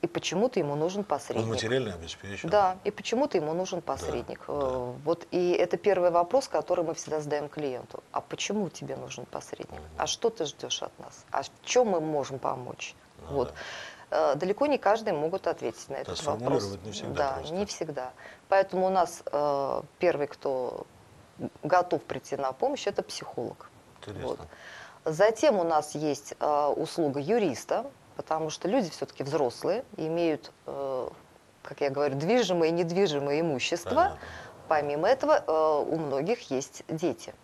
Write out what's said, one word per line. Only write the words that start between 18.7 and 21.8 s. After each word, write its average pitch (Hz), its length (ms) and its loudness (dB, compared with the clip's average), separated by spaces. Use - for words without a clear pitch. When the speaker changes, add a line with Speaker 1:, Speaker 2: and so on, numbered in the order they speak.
Speaker 1:
у 185 40 4
нас, 185 360 2
э, 139 560 0
первый, 147 280 4
кто - 580 -4
готов 175 400 4